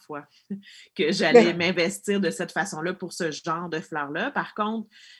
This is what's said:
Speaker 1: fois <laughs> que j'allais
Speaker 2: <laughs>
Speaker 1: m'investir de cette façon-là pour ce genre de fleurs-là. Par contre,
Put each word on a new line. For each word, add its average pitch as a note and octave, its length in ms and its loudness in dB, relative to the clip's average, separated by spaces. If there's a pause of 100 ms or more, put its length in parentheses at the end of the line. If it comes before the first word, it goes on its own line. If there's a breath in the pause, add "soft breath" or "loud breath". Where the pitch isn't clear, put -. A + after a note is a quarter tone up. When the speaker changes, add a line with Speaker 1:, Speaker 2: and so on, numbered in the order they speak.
Speaker 1:
fois D3 180 -10 (240 soft breath)
<laughs> - 480 -14
que E3 160 2
j'allais F3 400 6
Speaker 2:
<laughs> - 0 -
Speaker 1:
m'investir F3 720 0
de E3 80 2
cette E3+ 220 -6
façon-là D#3 420 -4
pour F#3 180 -12
ce E3 180 -4
genre E3+ 380 -6
de D#3 120 -4
fleurs-là. D#3+ 500 -4
Par - 240 -6
contre, G#3+ 340 -4 (320 loud breath)